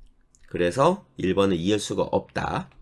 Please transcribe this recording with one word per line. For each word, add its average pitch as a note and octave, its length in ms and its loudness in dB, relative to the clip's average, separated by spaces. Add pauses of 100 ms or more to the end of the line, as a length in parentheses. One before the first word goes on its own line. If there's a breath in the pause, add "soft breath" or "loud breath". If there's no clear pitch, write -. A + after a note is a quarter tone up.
(480)
그래서 C3+ 580 0 (120)
일 F#2 180 0
번은 G2 220 2
이을 G2 220 0
수가 F#2+ 240 -2
없다. - 680 -4 (120)